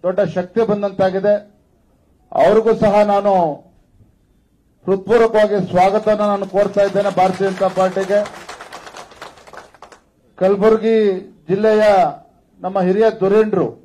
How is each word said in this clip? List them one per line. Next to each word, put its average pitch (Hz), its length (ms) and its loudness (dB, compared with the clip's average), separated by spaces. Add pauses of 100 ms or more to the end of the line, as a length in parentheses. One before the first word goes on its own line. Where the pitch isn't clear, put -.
ದೊಡ್ಡ 185 180 -2 (160)
ಶಕ್ತಿ 180 240 -4 (100)
ಬಂದಂತಾಗಿದೆ. 196 640 0 (960)
ಅವ್ರಿಗೂ 220 400 2 (100)
ಸಹ 208 280 2
ನಾನು 202 240 0 (1500)
ಹೃತ್ಪೂರ್ವಕವಾಗಿ 208 720 0 (120)
ಸ್ವಾಗತವನ್ನ 208 640 0
ನಾನು 196 220 -4
ಕೋರ್ತಾ 202 320 0
ಇದ್ದೇನೆ 196 320 -2
ಭಾರತೀಯ 185 300 0
ಜನತಾ 190 280 -2
ಪಾರ್ಟಿಗೆ. 190 440 0 (2250)
ಕಲಬುರಗಿ 208 580 2 (520)
ಜಿಲ್ಲೆಯ 214 360 2 (760)
ನಮ್ಮ 190 200 -6
ಹಿರಿಯ 190 260 2 (140)
ಧುರೀಣರು 196 460 2 (180)